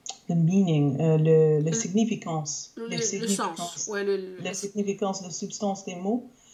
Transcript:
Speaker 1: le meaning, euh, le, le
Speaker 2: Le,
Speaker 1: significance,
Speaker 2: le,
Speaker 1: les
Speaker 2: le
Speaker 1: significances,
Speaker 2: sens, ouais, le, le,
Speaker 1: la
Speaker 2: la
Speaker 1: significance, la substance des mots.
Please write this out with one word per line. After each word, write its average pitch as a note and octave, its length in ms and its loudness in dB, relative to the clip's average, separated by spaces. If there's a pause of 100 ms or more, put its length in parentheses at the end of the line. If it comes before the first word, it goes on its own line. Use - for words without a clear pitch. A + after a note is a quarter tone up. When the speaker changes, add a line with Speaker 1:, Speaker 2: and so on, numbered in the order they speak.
(280)
Speaker 1:
le F3 60 -2
meaning, D#3+ 640 4
euh, D#3+ 160 4
le, D#3 440 6
le D#3+ 100 0
Speaker 2:
Le, - 20 0
Speaker 1:
significance, E3+ 1040 -2
Speaker 2:
le, A3+ 120 -10
Speaker 1:
les F3+ 100 -6
Speaker 2:
le - 40 -2
Speaker 1:
significances, G3+ 540 -2
Speaker 2:
sens, - 320 -8
ouais, G3+ 160 -4
le, G3 140 0
le, F#3 180 -10
Speaker 1:
la F3 80 -12
Speaker 2:
la F#3 100 -6
Speaker 1:
significance, G3 680 -4
la F3+ 80 -12
substance G3 560 -6
des F3+ 100 -10
mots. G3+ 320 -4 (260)